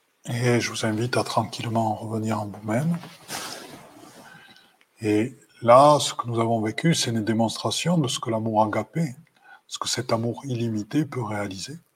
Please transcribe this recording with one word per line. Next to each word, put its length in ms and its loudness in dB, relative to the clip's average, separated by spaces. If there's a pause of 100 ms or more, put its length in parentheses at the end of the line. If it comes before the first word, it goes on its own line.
(260)
Et 340 2
je 100 -4
vous 160 -6
invite 300 0
à 80 2
tranquillement 720 -2
revenir 460 -4
en 60 -6
vous-même. 500 -2 (2000)
Et 380 0 (240)
là, 400 10
ce 120 -4
que 140 -6
nous 120 -2
avons 220 0
vécu, 320 0
c'est 180 -2
une 120 0
démonstration 760 0
de 120 2
ce 100 -4
que 100 -6
l'amour 320 0
agapé, 540 -2 (520)
ce 120 -12
que 80 -6
cet 240 -4
amour 320 -2
illimité 640 -2
peut 180 -6
réaliser. 560 -8 (160)